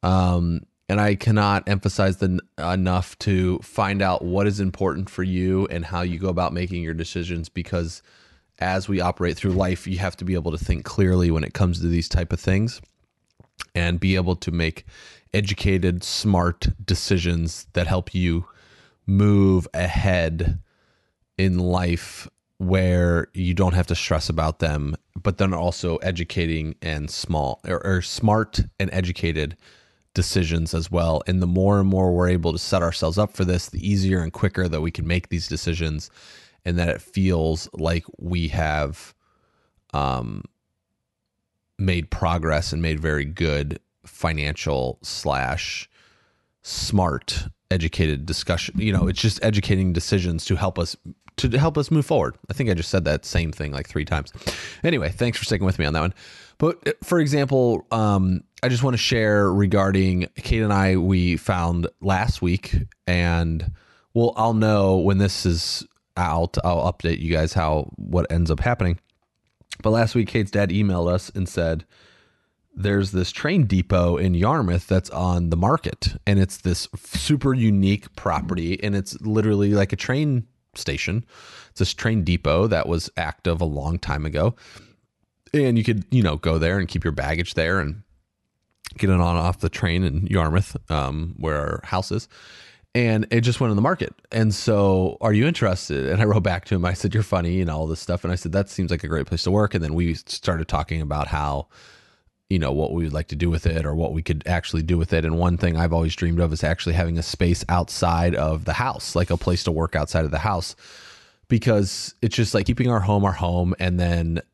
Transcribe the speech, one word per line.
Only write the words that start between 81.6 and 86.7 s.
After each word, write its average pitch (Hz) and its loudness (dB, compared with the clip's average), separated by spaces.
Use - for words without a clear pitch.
It's - -20
this - 0
train 113 0
depot 85 2
that 85 0
was 82 -4
active 82 -4
a 90 0
long 76 -4
time 76 -4
ago, 80 0
and 131 2
you 110 2
could, 110 0
you 127 4
know, 76 2
go 80 0
there 85 2